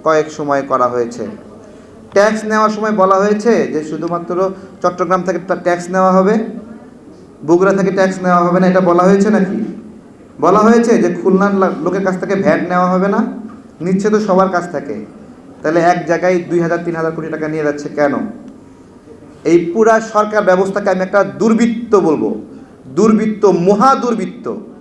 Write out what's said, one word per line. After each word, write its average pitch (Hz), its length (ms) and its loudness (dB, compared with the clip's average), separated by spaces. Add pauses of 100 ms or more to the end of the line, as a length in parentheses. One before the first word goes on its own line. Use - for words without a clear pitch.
কয়েক 156 260 0
সময়ে 143 320 -4
করা 131 260 0
হয়েছে। 120 380 -4 (840)
ট্যাক্স 214 320 2
নেওয়ার 214 260 2
সময় 214 220 -4
বলা 190 220 2
হয়েছে 208 520 2
যে 151 180 -4
শুধুমাত্র 170 680 -4 (320)
চট্টগ্রাম 180 400 -2
থেকে 175 160 -4 (100)
টা-, 180 80 -2
ট্যাক্স 175 340 -4
নেওয়া 185 220 2
হবে, 190 260 4 (1080)
বগুড়া 180 260 4
থেকে 190 180 0
ট্যাক্স 190 320 -2
নেওয়া 180 220 2
হবে 180 160 2
না, 185 60 4
এটা 185 140 4
বলা 175 220 2
হয়েছে 196 280 4
নাকি? 190 500 -2 (600)
বলা 180 180 4
হয়েছে 233 440 4
যে 175 200 0
খুলনার 196 320 2
লা-, 180 280 -2
লোকের 185 220 -2
কাছ 185 160 -2
থেকে 196 140 -4
ভ্যাট 165 340 0
নেওয়া 180 180 0
হবে 185 220 0
না? 220 180 0 (540)
নিচ্ছে 190 300 0
তো 208 100 2
সবার 190 280 2
কাছ 175 240 -4
থেকে। 107 320 -8 (580)
তাহলে 165 180 0
এক 170 260 2
জায়গায় 175 440 0
দুই 175 100 0
হাজার, 170 240 -2
তিন 170 120 -6
হাজার 160 160 -4
কোটি 160 160 -8
টাকা 156 200 -6
নিয়ে 156 160 -4
যাচ্ছে 147 240 -4
কেন? 143 260 0 (1300)
এই 170 300 2
পুরা 226 260 4
সরকার 214 440 -2
ব্যবস্থাকে 196 460 0
আমি 185 100 0
একটা 190 240 0
দুর্বৃত্ত 226 720 0
বলবো, 139 440 0 (540)
দুর্বৃত্ত, 214 500 2
মহা 208 500 4
দুর্বৃত্ত। 196 600 -6 (260)